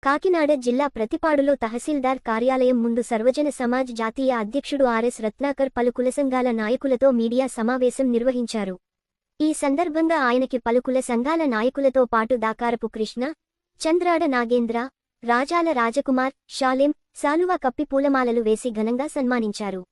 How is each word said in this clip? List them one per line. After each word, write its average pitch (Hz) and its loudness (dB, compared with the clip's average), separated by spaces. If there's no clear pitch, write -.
కాకినాడ 302 2
జిల్లా 247 0
ప్రతిపాడులో 285 0
తహసీల్దార్ 254 -2
కార్యాలయం 254 2
ముందు 233 0
సర్వజన 254 0
సమాజ్ 254 -2
జాతీయ 254 0
అధ్యక్షుడు 269 -2
ఆర్ఎస్ 233 0
రత్నాకర్ 262 -2
పలు 240 2
కుల 247 0
సంఘాల 254 0
నాయకులతో 254 2
మీడియా 240 0
సమావేశం 247 0
నిర్వహించారు. 233 -2
ఈ - 4
సందర్భంగా 320 0
ఆయనకి 254 0
పలు 240 2
కుల 262 0
సంఘాల 269 0
నాయకులతో 262 2
పాటు 226 2
దాకారపు 233 -2
కృష్ణ, 233 -4
చంద్రాడ 339 2
నాగేంద్ర, 233 0
రాజాల 330 0
రాజకుమార్, 254 0
షాలేం, 269 2
శాలువా 330 0
కప్పి 285 -2
పూలమాలలు 262 2
వేసి 220 0
ఘనంగా 247 -2
సన్మానించారు. 220 -2